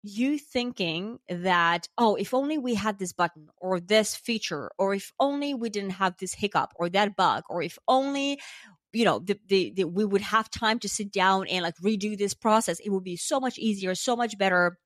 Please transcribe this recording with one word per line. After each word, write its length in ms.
you 360
thinking 800
that, 600
"Oh, 160
if 180
only 240
we 180
had 240
this 140
button 360
or 200
this 360
feature, 640
or 160
if 240
only 340
we 160
didn't 220
have 280
this 140
hiccup 440
or 140
that 240
bug, 360
or 120
if 240
only, 540
you 120
know, 140
the, 200
the, 240
the, 120
we 200
would 180
have 280
time 280
to 100
sit 240
down 360
and, 140
like, 220
redo 320
this 160
process, 480
it 80
would 160
be 120
so 220
much 200
easier, 360
so 220
much 220
better. 480